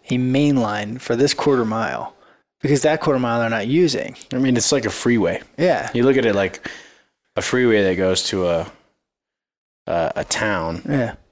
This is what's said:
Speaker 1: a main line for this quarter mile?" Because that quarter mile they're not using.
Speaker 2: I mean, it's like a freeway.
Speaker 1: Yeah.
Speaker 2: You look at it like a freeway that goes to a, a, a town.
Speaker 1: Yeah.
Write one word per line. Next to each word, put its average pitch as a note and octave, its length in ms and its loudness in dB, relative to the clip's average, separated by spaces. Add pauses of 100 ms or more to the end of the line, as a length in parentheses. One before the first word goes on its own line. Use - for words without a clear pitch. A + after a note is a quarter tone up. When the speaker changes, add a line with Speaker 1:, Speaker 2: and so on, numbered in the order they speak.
Speaker 1:
a B2+ 80 0
main C3+ 380 2
line G#2+ 440 -2
for B2+ 160 -2
this C#3 180 2
quarter B2+ 320 2
mile?" G#2+ 480 -4 (480)
Because C#3 200 2
that D3+ 200 2
quarter C3+ 180 0
mile A#2+ 200 0
they're A2+ 120 0
not A2 160 -2
using. C#3+ 500 0 (160)
Speaker 2:
I B2+ 40 -2
mean, B2+ 200 2
it's - 140 0
like C3+ 140 0
a G#2 40 0
freeway. G2 520 0 (160)
Speaker 1:
Yeah. C#3+ 360 0
Speaker 2:
You A#2+ 100 0
look C3+ 140 4
at A#2+ 80 2
it G#2 100 2
like F#2+ 320 -2 (680)
a - 40 -2
freeway A#2+ 420 4
that F#2 120 2
goes F#2 340 0
to F#2 200 -2
a, E2+ 220 -2 (1160)
a, E2 300 -2
a - 80 -6
town. F2 600 -4
Speaker 1:
Yeah. B2+ 280 -2 (160)